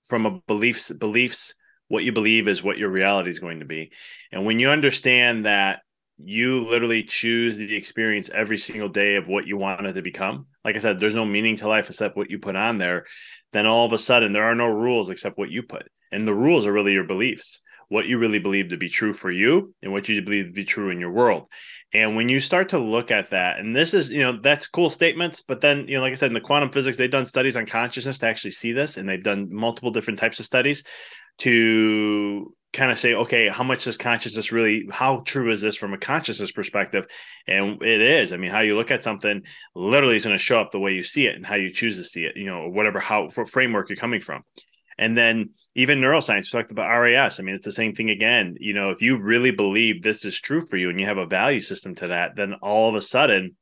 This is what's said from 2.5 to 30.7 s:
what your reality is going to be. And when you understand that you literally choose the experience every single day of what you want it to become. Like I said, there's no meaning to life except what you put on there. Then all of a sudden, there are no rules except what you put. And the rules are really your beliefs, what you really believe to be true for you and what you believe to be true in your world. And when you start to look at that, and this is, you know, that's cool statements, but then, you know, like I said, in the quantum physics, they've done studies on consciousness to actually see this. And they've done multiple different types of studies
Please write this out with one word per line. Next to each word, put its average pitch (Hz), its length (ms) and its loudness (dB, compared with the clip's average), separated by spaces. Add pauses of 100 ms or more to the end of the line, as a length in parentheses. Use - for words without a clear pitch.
what 98 160 -2
your 101 120 -2
reality 95 400 0
is 85 100 -8
going 82 220 -10
to 73 40 -14
be. 80 280 -10 (400)
And 95 120 -4
when 113 140 0
you 131 100 4
understand 123 760 4
that 101 380 2 (340)
you 113 420 0
literally 117 440 2
choose 117 520 0
the 104 220 -6
experience 107 520 -4
every 107 280 -2
single 104 320 -6
day 101 260 2
of 90 140 -2
what 98 180 -2
you 98 80 -6
want 98 300 -4
it 95 80 -6
to 92 80 -6
become. 98 440 -6 (200)
Like 107 100 0
I 110 40 -4
said, 104 200 0
there's 107 160 2
no 113 100 0
meaning 107 320 0
to 107 120 -4
life 107 200 2
except 104 280 -4
what 101 120 -4
you 101 100 -8
put 98 180 -6
on 110 200 0
there. 90 280 -2 (480)
Then 104 120 2
all 113 200 4
of 113 80 0
a 110 40 0
sudden, 117 360 4
there 104 100 2
are 113 120 4
no 120 120 2
rules 113 420 0
except 95 280 -8
what 95 120 -4
you 87 140 -6
put. - 240 -12 (240)
And 107 160 -2
the 104 80 2
rules 127 320 4
are 101 60 2
really 101 200 4
your 95 120 2
beliefs, 98 560 -4 (260)
what 104 180 0
you 123 140 0
really 107 200 4
believe 95 300 0
to 87 80 -6
be 87 120 -6
true 107 220 0
for 95 200 -4
you 123 500 2
and 98 100 -8
what 98 160 -4
you 104 140 0
believe 98 260 -2
to 87 60 -16
be 98 120 -8
true 98 260 -4
in 87 80 -4
your 87 120 -6
world. 101 360 2 (480)
And 110 200 2
when 117 140 0
you 135 100 2
start 180 300 2
to 175 100 0
look 117 320 0
at 104 200 0
that, 90 280 0
and 110 160 -4
this 165 180 0
is, 156 160 2
you 143 120 -2
know, 123 180 0
that's 139 280 2
cool 170 220 2
statements, 165 520 -4
but - 200 -6
then, 143 260 2
you 139 80 -4
know, 131 60 0
like 131 100 0
I 131 40 -6
said, 135 160 0
in - 20 -4
the 113 80 -2
quantum 143 300 2
physics, 131 260 0
they've 127 120 2
done 131 160 0
studies 127 320 0
on 110 80 -4
consciousness 120 540 -4
to 113 80 0
actually 107 240 -4
see 117 200 -6
this. 143 260 -2
And 95 120 -6
they've 92 120 -4
done 101 300 -2
multiple 117 400 -4
different 107 280 -4
types - 200 -2
of 113 60 -6
studies 135 380 2 (560)